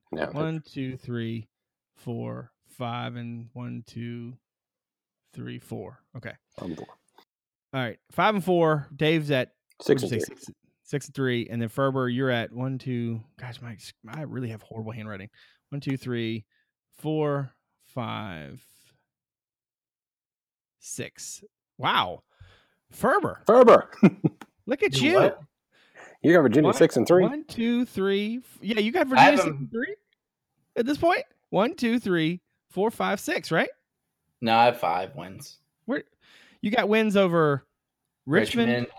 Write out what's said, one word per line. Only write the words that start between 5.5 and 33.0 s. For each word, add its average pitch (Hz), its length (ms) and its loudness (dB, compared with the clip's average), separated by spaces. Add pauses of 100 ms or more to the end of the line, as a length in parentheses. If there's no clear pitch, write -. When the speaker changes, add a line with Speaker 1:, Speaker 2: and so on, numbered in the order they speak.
Speaker 2:
four. 113 420 -14 (160)
Okay. 120 160 -14 (260)
Speaker 1:
I'm 85 160 -10
four. - 120 -14 (880)
Speaker 2:
All 135 80 -6
right. 113 160 -10 (140)
Five 208 240 2
and 180 80 -4
four. 160 520 2
Dave's 156 340 0
at, 127 220 0 (300)
Speaker 1:
Six 135 200 2
Speaker 2:
what'd - 80 -4
you 120 60 -2
Speaker 1:
and - 60 -2
Speaker 2:
say? - 40 -6
Speaker 1:
three. - 100 -16
Speaker 2:
Six, - 160 -20 (320)
six 143 240 -8
and 139 60 -20
three. 123 360 -2
And 117 100 -6
then 117 80 -4
Ferber, 135 400 -2
you're 127 220 -2
at 117 200 -2
one, 131 280 -6
two. 120 420 -6 (180)
Gosh, 123 220 -16
my, 117 160 -14 (340)
I 151 120 -12
really 127 260 -8
have 110 140 -12
horrible 110 300 -12
handwriting. 107 360 -12 (400)
One, 143 140 -10
two, 135 160 -4
three, 113 480 -6 (500)
four, 147 560 -4 (320)
five, 107 800 -12 (2250)
six. - 640 -16 (320)
Wow. 113 480 -4 (640)
Ferber. 254 560 -2
Speaker 1:
Ferber. 226 440 8 (380)
<laughs> - 380 -14
Speaker 2:
Look 262 160 -4
at 403 100 2
Speaker 3:
Do 135 140 0
Speaker 2:
you. 330 80 4
Speaker 3:
what? - 260 2 (840)
Speaker 1:
You 151 100 6
got 175 100 8
Virginia 139 260 4
Speaker 2:
One, 196 60 2
Speaker 1:
six - 220 4
and 113 100 2
three. 180 160 6
Speaker 2:
one, 285 220 0
two, 240 400 -2
three. 202 540 -4
F-, - 220 -20
yeah, 214 200 -2
you 214 100 0
got 339 120 2
Speaker 3:
I 269 80 0
Speaker 2:
Virginia 269 200 8
Speaker 3:
have 294 60 6
Speaker 2:
six - 80 4
Speaker 3:
them 143 140 -4
Speaker 2:
and 214 120 -10
three 269 240 -6 (800)
at 233 120 -2
this 285 120 -2
point. 370 260 2 (260)
One, 226 260 0
two, 240 240 0
three, 175 400 0 (300)
four, 208 200 -2
five, 190 300 -4